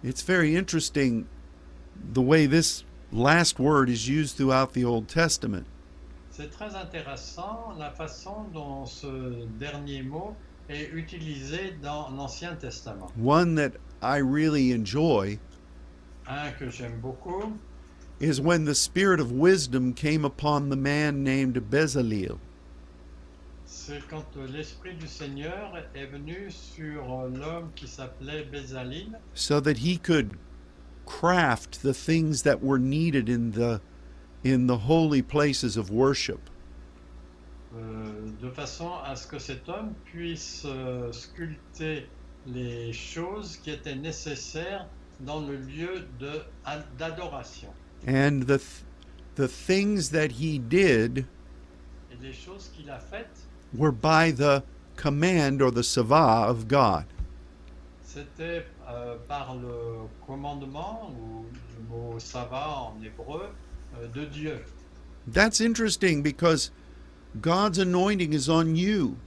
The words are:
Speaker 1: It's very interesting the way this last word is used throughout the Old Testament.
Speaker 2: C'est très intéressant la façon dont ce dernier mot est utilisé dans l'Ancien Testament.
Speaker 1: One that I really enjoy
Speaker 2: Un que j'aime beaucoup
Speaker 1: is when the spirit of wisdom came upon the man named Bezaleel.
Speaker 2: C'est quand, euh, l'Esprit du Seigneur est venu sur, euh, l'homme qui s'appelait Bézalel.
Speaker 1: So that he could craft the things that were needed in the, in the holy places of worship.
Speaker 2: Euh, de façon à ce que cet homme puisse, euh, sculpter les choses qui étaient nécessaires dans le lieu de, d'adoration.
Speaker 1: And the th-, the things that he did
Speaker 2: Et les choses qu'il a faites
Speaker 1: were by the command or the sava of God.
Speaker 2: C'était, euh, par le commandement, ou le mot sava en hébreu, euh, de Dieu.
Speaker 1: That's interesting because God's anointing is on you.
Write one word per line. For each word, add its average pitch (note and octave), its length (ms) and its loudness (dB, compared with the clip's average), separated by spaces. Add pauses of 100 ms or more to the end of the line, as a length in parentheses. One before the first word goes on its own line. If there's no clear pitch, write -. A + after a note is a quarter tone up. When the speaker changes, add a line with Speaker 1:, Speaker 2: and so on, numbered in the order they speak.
Speaker 1:
It's B2+ 200 -6
very E3 320 4
interesting D3 720 2 (840)
the B2+ 80 4
way D3 260 8
this D#3 380 4 (260)
last D3 480 4
word C#3 300 6
is A#2 200 0
used D3 280 0
throughout C3 380 4
the B2 100 2
Old A#2 240 0
Testament. C3+ 560 0 (680)
Speaker 2:
C'est D3 200 -12
très G#3 240 -12
intéressant F3+ 1040 -10
la D3 120 -10
façon F#3+ 600 -12
dont C#3 340 -10
ce B2+ 600 -10 (120)
dernier C#3+ 440 -8
mot E3 320 -8 (340)
est D3 240 -10
utilisé D#3+ 920 -8
dans D3 280 -6
l'Ancien C#3 460 -8
Testament. A2+ 600 -12
Speaker 1:
One D#3 400 6
that C#3+ 160 2 (300)
I C3+ 160 2
really C#3+ 540 4
enjoy A2 680 2 (880)
Speaker 2:
Un C#3+ 320 -8
que C3 120 -8
j'aime A#2 300 -10
beaucoup F3+ 520 -6 (680)
Speaker 1:
is C#3 200 2
when D#3+ 240 4
the D3 100 2
spirit F#3 460 4
of A#2+ 100 0
wisdom C3 640 4
came D3+ 300 2
upon C#3+ 460 2
the C#3 60 0
man C#3+ 460 2
named C3+ 320 2 (160)
Bezaleel. B2+ 680 2 (1400)
Speaker 2:
C'est D3 320 -12
quand, D3+ 160 -10 (120)
euh, C3+ 100 -10
l'Esprit D3+ 480 -10
du D#3+ 140 -12
Seigneur E3 680 -8 (200)
est C#3 120 -10
venu D#3 420 -10
sur, D3+ 640 -12
euh, B2+ 160 -6
l'homme D#3 460 -8
qui C3 140 -14
s'appelait C#3 560 -10
Bézalel. C3+ 760 -10 (160)
Speaker 1:
So D3 260 2
that D3 180 2
he E3+ 200 0
could C#3+ 400 2 (680)
craft E3 800 2
the C#3 100 2
things D#3+ 520 2
that C#3+ 180 4
were C3+ 160 4
needed C#3 500 2
in A#2+ 220 0
the, A2+ 300 0 (640)
in B2+ 240 6
the A#2 200 2
holy D#3 340 6
places C3+ 540 2
of G2 140 -2
worship. B2+ 480 2 (1400)
Speaker 2:
Euh, A2 540 -10 (100)
de B2 80 -8
façon C#3+ 420 -8 (140)
à C#3 120 -8
ce - 100 -14
que D3 140 -12
cet - 280 -10
homme G#3+ 240 -8 (120)
puisse, E3+ 600 -10
euh, B2+ 480 -6
sculpter D#3 920 -8 (400)
les A#2+ 460 -6
choses E3+ 640 -8
qui D3+ 160 -10
étaient D3 240 -8
nécessaires D#3+ 880 -8 (340)
dans D3 200 -6
le C#3 160 -6
lieu D3+ 500 -8 (140)
de, D3 200 -8 (560)
d'adoration. D#3+ 720 -10 (380)
Speaker 1:
And C3+ 400 4
the C3+ 120 4
th-, - 260 -10 (500)
the C3 140 2
things G3 600 0
that D3+ 200 2
he C#3+ 300 -2
did B2 680 6 (840)
Speaker 2:
Et A#2+ 100 -18
les C3 100 -14
choses F#3 420 -16
qu'il C#3+ 140 -16
a C3 120 -12
faites - 480 -14 (280)
Speaker 1:
were C#3+ 160 6
by D#3 380 6
the C#3 320 4 (340)
command D3 640 4
or B2+ 100 8
the A#2 120 2
sava A#2 680 6
of A2+ 200 0
God. A2 360 4 (1000)
Speaker 2:
C'était, E3 600 -8 (240)
euh, A#2+ 280 -8 (100)
par C3 300 -8
le A#2 500 -8 (200)
commandement, C#3+ 920 -10
ou A2+ 260 -12 (320)
le A2+ 120 -14
mot A#2 320 -8
sava B2+ 480 -8
en B2 340 -8
hébreu, C#3 460 -10 (500)
euh, A#2 100 -10
de C3+ 180 -8
Dieu. D3 320 -6 (680)
Speaker 1:
That's G3+ 340 4
interesting G#3+ 640 2
because D3+ 480 2 (720)
God's F3+ 380 4
anointing F3+ 540 4
is C#3 160 0
on D#3+ 280 6
you. F3 400 2 (100)